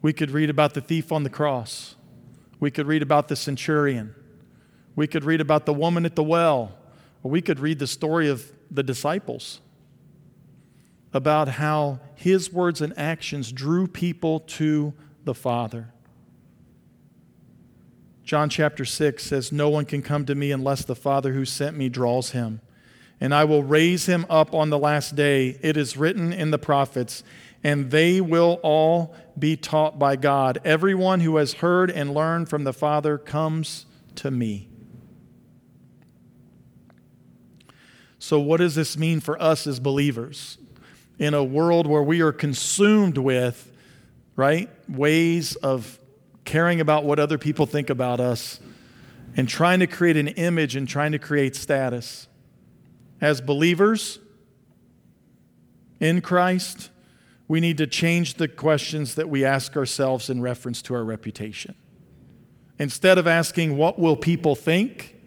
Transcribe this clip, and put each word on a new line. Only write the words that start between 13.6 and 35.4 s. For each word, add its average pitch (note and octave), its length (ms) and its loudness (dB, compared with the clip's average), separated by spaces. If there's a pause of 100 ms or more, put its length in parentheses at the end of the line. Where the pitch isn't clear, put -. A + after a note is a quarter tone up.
people E3 540 -2
to D3+ 520 -2 (320)
the C3+ 80 -4
Father. A#2+ 580 -6 (2250)
John D3+ 260 0
chapter D3 360 -2
six C#3+ 380 -2
says, C3+ 280 -4
"No D3 180 0
one D3+ 160 0
can C#3+ 160 -6
come D3 260 -4
to C#3+ 80 -2
me C#3+ 160 -2
unless C#3 340 -2
the B2+ 100 -4
Father C#3 380 -2
who C3+ 120 -2
sent D3 300 -6
me C3+ 140 -2
draws B2 420 -2
him. A2+ 300 -6 (580)
And C3+ 140 0
I D3 100 6
will D3+ 200 4
raise D#3 420 2
him F3 240 0
up D#3 240 4
on D#3 160 2
the D3 100 0
last D3 360 0
day. C3+ 460 2
It D#3 140 0
is C#3 220 -2
written E3+ 340 0
in E3 200 -2
the D3+ 80 0
prophets, C3+ 640 -2 (400)
and C#3+ 280 0
they E3+ 300 4
will E3+ 420 4
all D#3+ 500 2 (240)
be D3+ 200 0
taught D3+ 420 0
by C#3 160 4
God. C#3 480 2
Everyone F#3 580 2
who D#3+ 160 2
has D3 160 0
heard F3+ 380 2
and C#3+ 220 -4
learned D#3+ 360 -2
from D3 140 -4
the C3+ 80 -2
Father D3 460 0
comes D#3 720 -4 (280)
to - 140 -6
me." A2 380 -4 (3500)